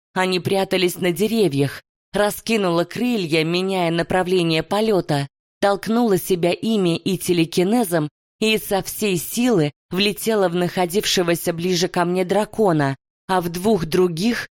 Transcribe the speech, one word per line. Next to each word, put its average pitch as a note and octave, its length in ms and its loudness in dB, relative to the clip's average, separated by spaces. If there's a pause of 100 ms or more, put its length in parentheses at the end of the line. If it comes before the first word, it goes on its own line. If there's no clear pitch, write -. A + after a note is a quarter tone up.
(140)
они F#3 260 0
прятались F#3+ 580 0
на F3 140 0
деревьях, E3+ 720 0 (320)
раскинула G3 720 0
крылья, F3 600 -2
меняя F3+ 460 0
направление E3+ 720 0
полёта, F3 680 0 (320)
толкнула G3+ 600 2
себя E3+ 320 0
ими F#3+ 460 0
и F#3+ 200 -2
телекинезом F3 920 0 (300)
и A3 200 2
со F#3+ 240 -2
всей G3 340 -2
силы G3+ 540 0 (180)
влетела G3+ 600 0
в E3+ 60 -6
находившегося F3 960 0
ближе E3+ 360 0
ко F3 180 0
мне F3+ 200 0
дракона, F3 720 0 (360)
а F#3 80 2
в F3 80 -4
двух F3+ 380 0
других F3+ 680 0